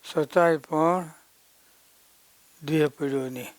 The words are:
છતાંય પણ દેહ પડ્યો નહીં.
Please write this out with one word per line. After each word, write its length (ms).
છતાંય 520
પણ 520
દેહ 260
પડ્યો 400
નહીં. 300